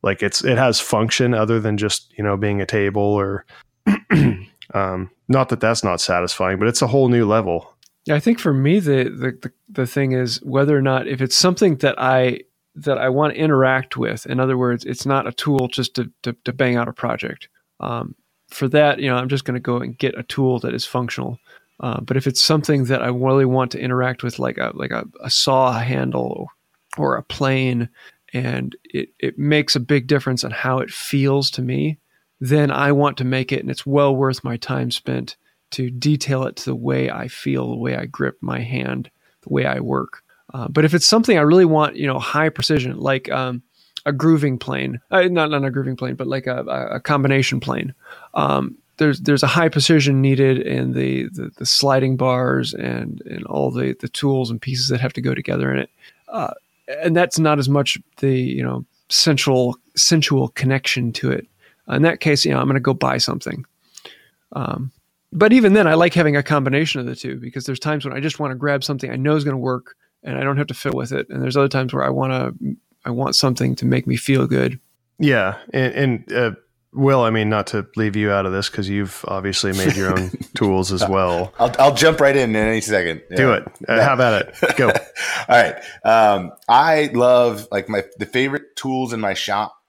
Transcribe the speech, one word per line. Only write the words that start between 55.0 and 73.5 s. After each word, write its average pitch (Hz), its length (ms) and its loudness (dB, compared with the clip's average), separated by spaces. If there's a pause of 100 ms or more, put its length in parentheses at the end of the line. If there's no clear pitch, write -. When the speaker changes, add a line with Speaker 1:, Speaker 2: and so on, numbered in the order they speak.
Speaker 2:
have 135 140 -4
to - 60 -8
go 135 140 -2
together - 380 -2
in 67 80 0
it. - 100 -8 (380)
Uh, 202 260 -6 (480)
and 165 120 2
that's 175 240 2
not 151 200 2
as 135 100 0
much 143 300 2 (200)
the, 135 160 2
you 127 280 -2
know, 127 240 -4 (220)
sensual, 131 680 2 (200)
sensual 143 520 2
connection 127 640 -2
to 131 180 -4
it. - 160 -4 (420)
In 135 140 2
that 165 180 2
case, 147 240 2
you 151 80 0
know, 131 60 2
I'm 127 80 0
gonna 135 140 2
go 135 140 0
buy 92 240 0
something. - 460 -6 (880)
Um, - 400 -6 (400)
but 208 200 6
even 220 220 8
then, 208 120 6
I 156 80 6
like 170 200 4
having 151 220 4
a 139 60 2
combination 143 580 0
of 120 60 -6
the 123 100 -8
two, 131 200 -10
because 123 300 -10
there's 131 120 -6
times 151 260 -4
when 131 100 -8
I 131 60 -6
just 147 180 -6
wanna 139 160 -4
grab 143 280 -2
something 135 280 -6
I 123 60 -6
know 147 200 2
is 147 80 -2
gonna 135 140 -2
work 127 360 -4 (280)
and 135 160 -6
I 131 40 -4
don't 139 140 0
have 147 120 -2
to 135 60 -8
fiddle 131 220 -4
with 127 160 -6
it. 135 160 -4
And 135 140 -6
there's 131 140 -2
other 139 120 2
times 131 240 -2
where 131 120 -2
I 131 40 0
wanna, 131 440 -2 (520)
I 127 60 -6
want 127 260 -2
something 127 400 0